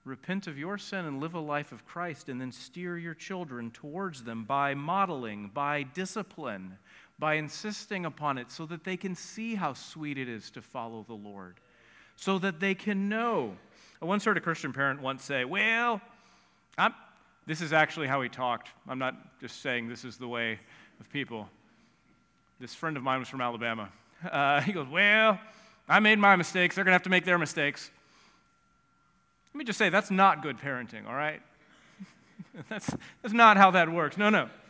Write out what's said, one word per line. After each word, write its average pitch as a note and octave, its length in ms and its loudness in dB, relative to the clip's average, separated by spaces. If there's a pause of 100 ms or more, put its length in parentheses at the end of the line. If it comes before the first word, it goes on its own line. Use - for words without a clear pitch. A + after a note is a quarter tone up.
repent F#3+ 420 -8
of D3 100 -10
your F3+ 200 -8
sin F#3+ 260 -8
and C#3 160 -6
live E3 140 -8
a F3 80 -8
life D3 320 -4
of A2+ 120 -18
Christ, E3+ 440 -10
and B2+ 100 -8
then B2+ 140 -8
steer F3+ 440 -10
your E3+ 160 -10
children C#3+ 580 -10
towards D3+ 520 -8
them A2+ 220 -8
by C#3 280 0
modeling, C#3 800 -4
by C#3+ 300 -2
discipline, C3 920 -8 (420)
by D3+ 140 2
insisting F3+ 720 -6
upon D3 320 -4
it A#2+ 120 -10
so - 180 -12
that D#3+ 180 -12
they F#3 100 -4
can F#3 180 -6
see A3+ 420 -8
how E3 180 -2
sweet D3 440 -10
it B2+ 120 -6
is A2 220 -10
to B2+ 100 -16
follow A2+ 440 -10
the A#2 80 -14
Lord, G2 460 -16 (560)
so F#3+ 240 0
that E3+ 220 -4
they G3 120 0
can G3 360 -2
know. G3+ 480 -2 (440)
I E3 40 -8
once G3+ 200 0
heard G#3 120 4
a - 40 -2
Christian D#3 320 -4
parent C#3 280 0
once C3 220 -4
say, C3+ 200 -2
Well, G#3+ 580 0 (760)
I'm, G3 160 4 (540)
this D#3 140 -4
is D3+ 100 -4
actually D#3 360 4
how C3+ 140 0
he B2+ 60 -4
talked. A#2+ 400 -4 (220)
I'm C3 100 -6
not - 400 -8
just - 220 -16
saying A#2+ 260 -4
this A#2 160 -12
is A#2+ 140 -14
the B2+ 100 -10
way A#2 320 -4 (400)
of - 100 -20
people. A2+ 400 -8 (1080)
This B2 160 -14
friend D#3+ 220 -4
of B2+ 60 -8
mine C3 160 2
was B2 100 -8
from C3+ 100 -10
Alabama. A#2 500 -4 (400)
Uh, C#3+ 320 2
he E3 120 -2
goes, D3+ 160 -6
"Well, G#3 500 4 (480)
I F#3 140 6
made G#3+ 180 6
my G3+ 160 10
mistakes. F3 400 2
They're F#3+ 80 0
gonna F#3 120 8
have F3+ 80 6
to F#3 60 -4
make F3+ 140 4
their F3+ 140 4
mistakes." C#3+ 520 -2 (1600)
Let C#4+ 60 -10
me D#4 40 -6
just A3+ 160 -2
say, G#3 100 6
that's G3+ 220 2
not F#3 320 6
good C3+ 160 -4
parenting, A#2+ 480 -8
all A#2 80 -8
right? D3+ 260 -4 (640)
<laughs> - 640 -20
That's, - 240 -6 (300)
that's G#3+ 100 -4
not A3 240 10
how F#3+ 140 12
that E3+ 200 6
works. E3 240 0
No, G#3 140 4
no. D#3+ 200 4 (200)